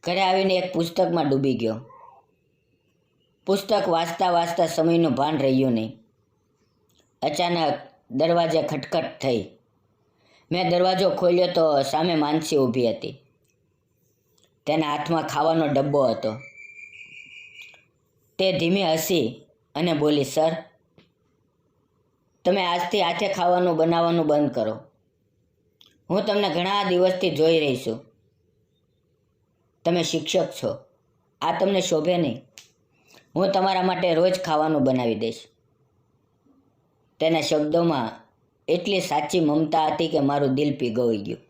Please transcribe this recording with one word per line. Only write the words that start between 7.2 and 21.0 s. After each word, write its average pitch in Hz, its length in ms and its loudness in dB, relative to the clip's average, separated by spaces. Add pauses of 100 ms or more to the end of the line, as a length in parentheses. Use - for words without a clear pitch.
અચાનક 165 580 -2 (320)
દરવાજે 160 500 2
ખટખટ - 600 -4
થઈ. 117 280 -2 (1040)
મેં 175 180 0
દરવાજો 185 400 2
ખોલ્યો 175 380 2
તો 160 340 2
સામે 160 340 0
માનસી 156 420 0
ઊભી 123 340 2
હતી. - 300 -10 (1400)
તેના 151 300 -2
હાથમાં 160 280 -2
ખાવાનો 156 440 0
ડબ્બો 139 400 2
હતો. 110 260 -2 (2000)
તે 190 180 2
ધીમે 170 360 2
હસી 160 520 -2 (300)
અને 160 180 0
બોલી, 147 300 2
"સર, 160 320 0 (1900)